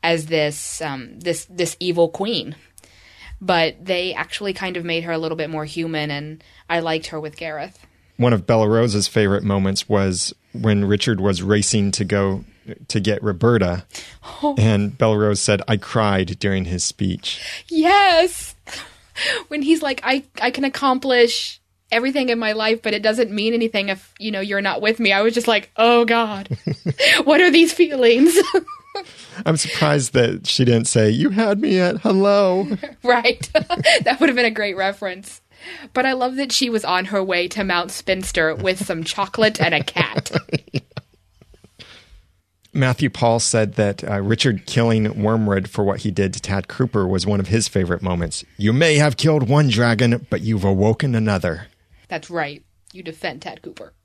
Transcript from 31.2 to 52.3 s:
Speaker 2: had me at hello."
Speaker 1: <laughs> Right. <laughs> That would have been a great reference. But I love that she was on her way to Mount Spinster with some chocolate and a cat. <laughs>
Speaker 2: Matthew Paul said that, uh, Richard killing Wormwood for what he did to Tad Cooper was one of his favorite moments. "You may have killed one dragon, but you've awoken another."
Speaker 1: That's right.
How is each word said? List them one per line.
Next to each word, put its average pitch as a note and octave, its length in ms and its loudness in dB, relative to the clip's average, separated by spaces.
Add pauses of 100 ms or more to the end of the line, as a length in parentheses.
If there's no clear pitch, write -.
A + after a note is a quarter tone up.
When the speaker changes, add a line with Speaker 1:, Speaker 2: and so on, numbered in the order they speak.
Speaker 2:
had G3+ 280 0
me A3+ 200 2
at F3+ 220 0
hello." G3 680 2 (180)
Speaker 1:
<laughs> - 180 -18
Right. A#3+ 500 2
<laughs> - 500 2
That C4 180 0
would D#4+ 80 6
have B3 80 0
been A#3+ 80 2
a A3 60 2
great G#3 260 -4
reference. G3 640 -6 (520)
But B3+ 120 0
I C4 80 0
love C4 240 -2
that C4+ 160 -4
she B3+ 160 0
was G#3+ 160 -2
on F3+ 200 0
her G3 160 -2
way F3+ 280 -2
to G3+ 160 -4
Mount F3 260 -2
Spinster F#3 640 -2
with F#3+ 300 -2
some E3 180 -4
chocolate G#3+ 560 0
and E3+ 140 2
a D3 100 0
cat. C#3 520 -4
<laughs> D#3 40 2 (2250)
Speaker 2:
Matthew C3 380 0
Paul A#2 300 2
said A2 360 0
that, G2+ 320 0
uh, G2+ 140 -2
Richard G#2+ 460 0
killing A2 560 0
Wormwood G#2 460 2
for - 140 -2
what G2 180 -2
he G#2 100 -2
did F#2+ 220 0
to - 80 -10
Tad G2 260 -4
Cooper A2 400 0
was F#2 180 0
one G2+ 140 0
of F#2 80 -2
his G#2+ 200 0
favorite F2+ 360 -2
moments. F2 420 -4 (120)
"You G#2+ 160 2
may D3+ 240 4
have D3 200 2
killed D3 320 2
one C#3+ 200 4
dragon, A#2 600 2
but F#2 120 -4
you've G#2+ 220 -2
awoken G#2+ 520 2
another." G2 520 -2 (420)
Speaker 1:
That's E3 200 -10
right. D3+ 340 -8 (300)